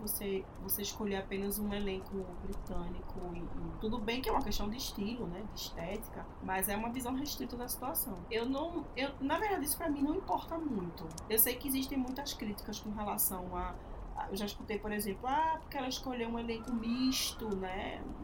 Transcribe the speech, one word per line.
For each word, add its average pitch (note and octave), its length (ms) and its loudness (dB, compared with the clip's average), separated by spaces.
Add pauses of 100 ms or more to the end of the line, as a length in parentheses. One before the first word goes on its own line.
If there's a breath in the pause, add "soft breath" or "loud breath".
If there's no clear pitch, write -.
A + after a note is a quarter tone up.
Você, G3 420 0 (180)
você F#3+ 200 0
escolher G3+ 360 0
apenas G3 400 0
um G#3 160 0
elenco F#3+ 520 0 (180)
britânico F3+ 760 -2 (140)
e, E3+ 60 -4
e - 400 -2
tudo A3 200 2
bem A#3 220 2
que A4 60 0
é A4 60 4
uma - 100 6
questão G#3 260 4
de A3 60 0
estilo, A3 520 -2
né? F#3 260 -4
De - 80 -6
estética, F3+ 640 -4 (180)
mas F#3+ 240 2
é G3+ 80 2
uma A3+ 140 0
visão B3 260 -2
restrita C4 400 -2
da B3 140 -4
situação. B3+ 480 -2 (120)
Eu A#3 160 2
não, D4 400 0 (120)
eu, C4+ 140 0 (100)
na C#4+ 180 4
verdade, G4+ 240 4
isso - 140 0
pra E4 120 2
mim C#4 120 4
não D4+ 140 6
importa E4+ 420 0
muito. F#3 500 0 (220)
Eu A3 100 4
sei B3 160 6
que C#4+ 140 -4
existem C4+ 280 2
muitas C4 360 0
críticas G#3+ 460 -4
com G#3+ 120 -6
relação G3+ 640 0
a, F3+ 180 0 (400 loud breath)
a, - 140 -2
eu G3 80 -2
já G#3+ 80 0
escutei, G3+ 340 -2
por G#3 140 -2
exemplo, G#3 340 0
"Ah, D#4 320 4
porque - 180 -8
ela C4 120 0
escolheu A#3+ 400 0
um A#3 100 0
elenco A#3 340 -2
misto, A#3 840 2
né? F#3 440 -2 (220)